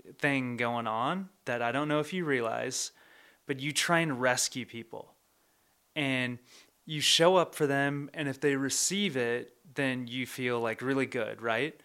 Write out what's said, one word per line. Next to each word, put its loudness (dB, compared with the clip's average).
thing 0
going -2
on -2
that -2
I 0
don't 0
know 2
if -4
you -4
realize, -2
but -6
you -4
try 2
and 0
rescue 0
people. -14
And -2
you -6
show 6
up 4
for 2
them, 0
and -4
if -6
they 4
receive 0
it, -2
then -2
you -4
feel, -2
like, -2
really 2
good, -4
right? -2